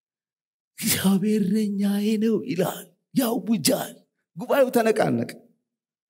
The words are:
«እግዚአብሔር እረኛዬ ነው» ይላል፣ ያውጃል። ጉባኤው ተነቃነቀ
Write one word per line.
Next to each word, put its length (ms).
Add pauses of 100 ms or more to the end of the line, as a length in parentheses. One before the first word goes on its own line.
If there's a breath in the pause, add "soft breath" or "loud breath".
(760)
«እግዚአብሔር 640
እረኛዬ 760
ነው» 280
ይላል፣ 440 (260)
ያውጃል። 800 (420)
ጉባኤው 340
ተነቃነቀ 600 (800)